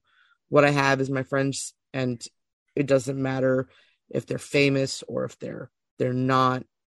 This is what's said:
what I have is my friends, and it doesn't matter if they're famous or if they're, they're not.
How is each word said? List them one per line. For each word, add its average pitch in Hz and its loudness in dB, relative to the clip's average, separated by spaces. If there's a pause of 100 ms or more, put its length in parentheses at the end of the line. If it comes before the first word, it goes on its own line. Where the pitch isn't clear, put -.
(500)
what 143 6
I 143 6
have 139 2
is 135 -2
my 131 -2
friends, 139 -4 (200)
and 127 -4 (500)
it 143 0
doesn't 135 0
matter 131 0 (400)
if - -6
they're 131 -6
famous 139 0
or 127 -4
if - -12
they're, - -12 (300)
they're 127 -2
not. 127 2 (360)